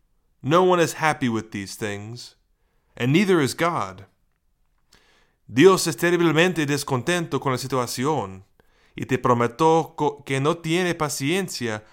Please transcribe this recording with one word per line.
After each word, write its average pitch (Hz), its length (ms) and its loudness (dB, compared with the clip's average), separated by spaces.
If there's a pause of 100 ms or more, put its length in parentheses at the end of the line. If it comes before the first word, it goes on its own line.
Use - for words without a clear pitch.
(420)
No 160 220 4
one 180 180 4
is - 140 0
happy 147 340 0
with 110 220 -4
these 98 240 -10
things, 107 600 -10 (600)
and 127 160 0
neither 185 260 4
is 131 140 0
God. 104 540 -4 (1400)
Dios 170 400 6
es 156 80 -2
terriblemente 170 720 2
descontento 135 720 -2
con 131 140 -2
la 123 40 -2
situación, 123 840 -4 (500)
y - 120 -8
te 127 120 -2
prometo 131 760 2
co-, 147 300 -4
que 135 160 -4
no 160 160 0
tiene 170 380 -2
paciencia 139 960 -4